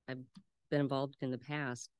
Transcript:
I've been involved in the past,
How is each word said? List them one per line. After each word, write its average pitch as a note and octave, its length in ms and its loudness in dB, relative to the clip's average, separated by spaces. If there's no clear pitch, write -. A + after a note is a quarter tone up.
I've B2+ 160 -6
been D3 100 6
involved C#3 400 2
in C3+ 100 0
the B2+ 60 0
past, C3+ 520 -4